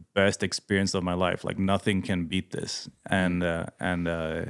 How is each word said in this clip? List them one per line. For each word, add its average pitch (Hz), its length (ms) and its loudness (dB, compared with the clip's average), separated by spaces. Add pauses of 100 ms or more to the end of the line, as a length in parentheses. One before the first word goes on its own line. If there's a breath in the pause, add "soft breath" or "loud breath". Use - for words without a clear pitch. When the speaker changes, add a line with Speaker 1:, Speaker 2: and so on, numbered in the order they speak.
(140)
Speaker 1:
best 98 300 4
experience 98 500 0
of 92 100 0
my 90 100 -2
life. 90 300 0
Like, - 160 -4
nothing 95 420 2
can 90 240 -2
beat 90 260 -2
this. - 380 -6 (160)
And, 92 380 2
Speaker 2:
Mm. - 20 2 (200)
Speaker 1:
uh, - 0 - (140)
and, 87 280 0
uh, 82 420 -2